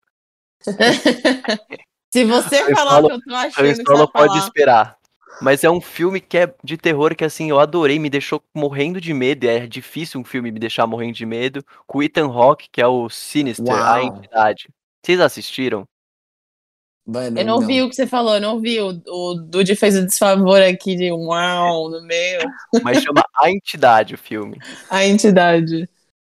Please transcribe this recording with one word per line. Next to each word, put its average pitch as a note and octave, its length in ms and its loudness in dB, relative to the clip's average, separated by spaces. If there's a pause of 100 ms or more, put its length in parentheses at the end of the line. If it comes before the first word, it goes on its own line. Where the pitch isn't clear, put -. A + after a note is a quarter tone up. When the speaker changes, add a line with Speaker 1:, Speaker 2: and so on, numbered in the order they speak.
(600)
Speaker 1:
<laughs> - 1300 -2 (220)
Se B3 120 2
você A#3+ 320 2
Speaker 2:
Harry G3+ 180 2
Speaker 1:
falar C#4+ 240 4
o D3+ 40 6
Speaker 2:
Potter, D#3 160 2
Speaker 1:
que - 40 -14
eu B3+ 100 -14
tô - 40 -10
achando B3+ 280 -2
Speaker 2:
Harry C#3+ 60 4
Speaker 1:
que C#3 60 0
você - 80 -10
Speaker 2:
Potter C#3+ 140 6
Speaker 1:
vai D3+ 140 6
Speaker 2:
pode D3+ 220 6
Speaker 1:
falar. G3 120 0
Speaker 2:
esperar. B2 500 2 (460)
Mas C#3 220 2
é D#3+ 60 6
um F3 100 0
filme F#3 400 -4
que - 160 -6
é F3 260 0
de D3+ 140 -10
terror D#3+ 400 0
que, - 80 -6
assim, D#3 240 -4
eu C#3+ 100 4
adorei, D3+ 400 2
me D3+ 120 -4
deixou C#3+ 320 -6 (120)
morrendo D3 460 -4
de E3 140 -6
medo. B2+ 320 -2
É A#2+ 200 0
difícil C3 540 -12
um A#2+ 40 -10
filme A#2+ 280 -8
me A2 60 -10
deixar A2+ 280 -2
morrendo A#2 280 -6
de A#2 100 -12
medo. B2+ 400 -6 (220)
Com C#3 160 -4
Ethan D3+ 240 -2
Hawke, B2 440 2
que - 120 -6
é A#2+ 40 4
o B2 220 0
Sinister, B2 640 -6
a A#2 300 2
Speaker 3:
Uau. B2+ 160 -8
Speaker 2:
entidade. G#2+ 500 -2 (340)
Vocês F3+ 180 0
assistiram? A#2+ 680 -2 (1200)
Speaker 3:
Mano, A#2+ 340 -8
Speaker 1:
Eu G3 60 0
não A3+ 140 0
Speaker 3:
não. A3 60 0
Speaker 1:
vi B3+ 140 0
o B3+ 80 -2
que B3+ 80 -12
você C4+ 100 -2
falou, A#3 280 -2
eu G3+ 60 2
não A3 200 -4
vi. A3+ 200 -4
O, F#3+ 100 -4 (160)
o F3+ 280 -8
Dude F3 420 0
fez G3+ 200 2
o F#3 80 0
desfavor G3 560 4
aqui F#3 340 0
de F3+ 160 -2
uau E3+ 800 -2
no E3 160 -12
meio. E3+ 340 -4 (440)
Speaker 2:
Mas B2 180 2
chama - 220 2 (100)
A D3+ 160 2
Entidade B2 640 2
o - 40 -14
filme. G#2+ 400 -10 (320)
Speaker 1:
A F#3+ 160 2
Entidade. F3 840 2 (440)